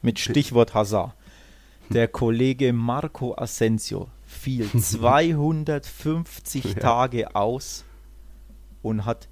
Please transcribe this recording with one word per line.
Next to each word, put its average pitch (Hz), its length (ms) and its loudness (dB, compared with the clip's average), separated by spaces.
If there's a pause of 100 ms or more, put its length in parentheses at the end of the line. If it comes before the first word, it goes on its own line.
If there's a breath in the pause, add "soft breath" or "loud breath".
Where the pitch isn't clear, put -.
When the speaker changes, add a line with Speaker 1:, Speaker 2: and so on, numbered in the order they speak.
Speaker 1:
mit 120 120 2
Speaker 2:
Bitte. - 160 -6
Speaker 1:
Stichwort 120 440 4
Hazard. 104 380 2 (760 soft breath)
Speaker 2:
Hm. 104 60 -2
Speaker 1:
Der 117 140 4
Kollege 127 640 2
Marco 123 640 -2
Asensio 113 720 -2 (180)
fiel 120 460 -6
Speaker 2:
<laughs> 120 80 4
Speaker 1:
zweihundertfünfzig 151 1800 0
Speaker 2:
Ja. 104 100 -4
Speaker 1:
Tage 120 640 0
aus 117 480 -4 (960 soft breath)
und 107 220 -2
hat 117 280 -6